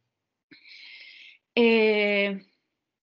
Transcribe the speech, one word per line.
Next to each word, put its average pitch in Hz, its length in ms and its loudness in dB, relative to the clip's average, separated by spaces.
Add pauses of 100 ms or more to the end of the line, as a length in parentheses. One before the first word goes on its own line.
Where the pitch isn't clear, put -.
(1600)
Eh, 208 880 0 (680)